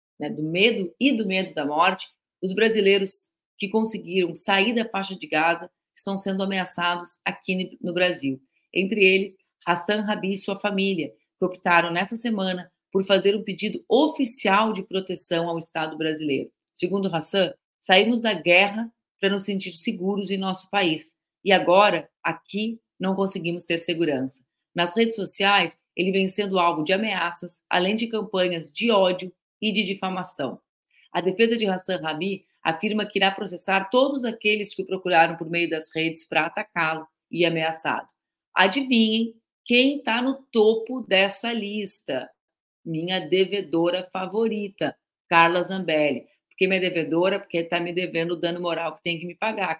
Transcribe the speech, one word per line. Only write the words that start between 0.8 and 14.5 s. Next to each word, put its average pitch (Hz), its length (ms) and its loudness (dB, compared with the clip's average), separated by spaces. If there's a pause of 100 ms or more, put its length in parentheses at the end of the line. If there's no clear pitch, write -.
e 269 120 2
do 220 140 -2
medo 190 260 -4
da 147 140 -4
morte, 175 420 0 (320)
os 190 120 -2
brasileiros 202 760 2 (280)
que 202 100 -4
conseguiram 185 680 -2
sair 196 380 2
da 220 160 -2
faixa 196 280 -6
de 151 100 -12
Gaza 170 440 0 (300)
estão 196 180 -4
sendo 196 240 -2
ameaçados 175 840 -2
aqui 185 560 -6
no 175 120 -4
Brasil. 170 480 0 (340)
Entre 190 280 0
eles, 190 340 4 (280)
Hassan 208 380 0
Rabi 202 320 -2
e 190 40 -4
sua 196 200 -4
família, 196 540 -2 (260)
que 190 60 0
optaram 175 480 2
nessa 190 240 -2
semana 190 540 -4 (220)
por 196 120 2
fazer 196 320 4
um 214 60 -6
pedido 196 460 -6
oficial 226 840 4